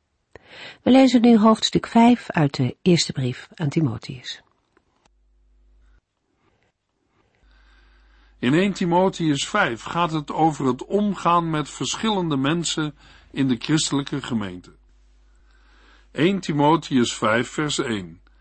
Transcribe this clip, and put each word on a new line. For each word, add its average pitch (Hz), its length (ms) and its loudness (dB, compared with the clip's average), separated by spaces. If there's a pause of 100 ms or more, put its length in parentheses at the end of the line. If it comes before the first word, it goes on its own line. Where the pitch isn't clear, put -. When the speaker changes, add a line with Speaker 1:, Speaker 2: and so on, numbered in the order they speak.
(800)
Speaker 1:
We - 100 2
lezen 254 300 6
nu 233 160 8
hoofdstuk 220 500 2
vijf 233 440 4
uit 151 240 0
de 123 260 -2
eerste 175 300 2
brief 127 420 -6
aan 151 160 -4
Timotheus. 127 720 -6 (4000)
Speaker 2:
In 123 140 0
één 185 200 2
Timotheus 170 720 0
vijf 151 360 -2
gaat 170 280 -2
het 156 200 -6
over 156 360 0
het 127 180 -2
omgaan 175 640 0
met 151 200 -4
verschillende 180 680 -4
mensen 151 580 -2 (360)
in 135 160 -2
de 123 120 0
christelijke 147 640 -4
gemeente. 95 500 -8 (1400)
Één 185 280 0
Timotheus 147 760 0
vijf 117 360 -2
vers 151 300 -4
één: 98 420 -8 (200)